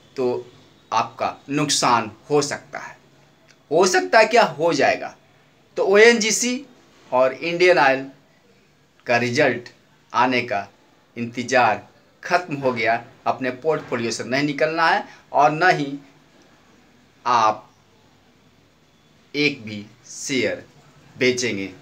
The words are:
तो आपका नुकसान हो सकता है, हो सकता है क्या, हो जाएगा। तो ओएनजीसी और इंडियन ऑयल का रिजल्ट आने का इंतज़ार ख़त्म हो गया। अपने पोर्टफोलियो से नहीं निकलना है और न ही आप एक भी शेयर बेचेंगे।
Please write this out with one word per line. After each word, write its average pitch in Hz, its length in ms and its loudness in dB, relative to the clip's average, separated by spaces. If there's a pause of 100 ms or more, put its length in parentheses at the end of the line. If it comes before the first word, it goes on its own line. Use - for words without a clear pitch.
(160)
तो 123 300 -4 (460)
आपका 110 440 -4 (140)
नुकसान 139 600 0 (180)
हो 147 120 2
सकता - 380 -8
है, - 180 -18 (760)
हो 170 160 4
सकता 247 320 2
है 226 60 6
क्या, 226 180 4
हो 160 300 -2
जाएगा। 101 420 0 (640)
तो 175 80 0
ओएनजीसी 220 800 4 (460)
और 131 220 2
इंडियन 175 460 2
ऑयल 135 300 2 (1000)
का 120 100 2
रिजल्ट 120 520 -2 (440)
आने 123 300 0
का 101 240 -6 (500)
इंतज़ार 117 720 -2 (360)
ख़त्म 170 320 -2
हो 135 180 -2
गया। 113 300 -2 (240)
अपने 127 260 -4
पोर्टफोलियो 131 580 -4
से 113 120 -8
नहीं 127 200 -4
निकलना 156 440 0
है 202 160 0 (280)
और 143 200 4
न 165 200 2
ही 143 260 -4 (1300)
आप 113 440 0 (1600)
एक 135 300 -2
भी 104 220 -12 (220)
शेयर 110 580 -4 (500)
बेचेंगे। 120 540 -2 (120)